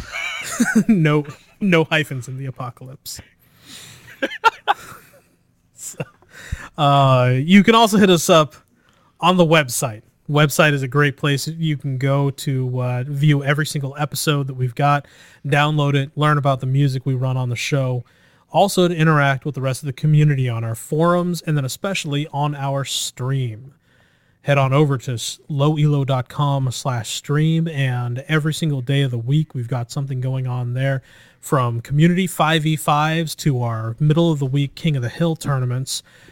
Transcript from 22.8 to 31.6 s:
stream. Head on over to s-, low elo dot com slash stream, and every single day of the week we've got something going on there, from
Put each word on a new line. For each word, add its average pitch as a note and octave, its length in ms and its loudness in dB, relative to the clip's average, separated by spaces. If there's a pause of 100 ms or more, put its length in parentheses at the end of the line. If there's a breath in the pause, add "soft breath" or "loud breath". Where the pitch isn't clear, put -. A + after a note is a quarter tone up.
stream. B2+ 880 -6 (680)
Head C#3+ 160 2
on C3 140 2
over C#3 260 2
to B2+ 140 -8
s-, - 260 -8 (100)
low D3+ 280 2
elo D3 280 2
dot B2+ 240 -2
com C#3 420 -2
slash A#2+ 400 -6
stream, D#3+ 580 0
and B2 500 -4 (100)
every D#3 240 0
single D3 300 -2
day C#3 200 0
of C3+ 80 0
the A#2+ 80 -4
week C#3+ 360 -2
we've A#2+ 140 -6
got A#2+ 220 -6
something C#3 300 -6
going C3 260 -4
on B2 280 -4
there, C3+ 260 -2 (400 soft breath)
from A#2+ 400 -2